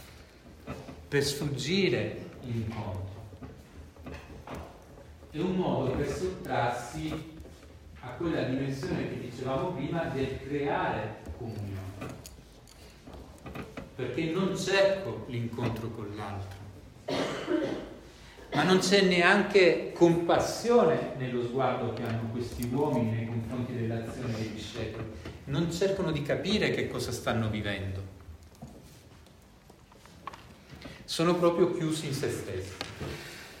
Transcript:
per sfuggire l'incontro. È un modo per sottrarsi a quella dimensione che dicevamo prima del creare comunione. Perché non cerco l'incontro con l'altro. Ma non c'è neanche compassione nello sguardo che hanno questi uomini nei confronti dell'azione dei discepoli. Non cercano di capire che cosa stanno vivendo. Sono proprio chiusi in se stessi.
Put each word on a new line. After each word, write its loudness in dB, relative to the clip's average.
per 4
sfuggire 0
l'incontro. -4
È -8
un 2
modo 2
per 0
sottrarsi -2
a -10
quella -2
dimensione -2
che -6
dicevamo -2
prima -2
del -2
creare 0
comunione. -8
Perché 0
non 2
cerco 4
l'incontro -2
con -8
l'altro. -8
Ma 6
non 8
c'è 6
neanche 8
compassione 6
nello -2
sguardo 0
che -4
hanno -2
questi -4
uomini 2
nei 0
confronti -4
dell'azione -4
dei -4
discepoli. -8
Non 0
cercano 0
di -2
capire 2
che 0
cosa -4
stanno 0
vivendo. -4
Sono 4
proprio 6
chiusi 0
in -2
se 0
stessi. -6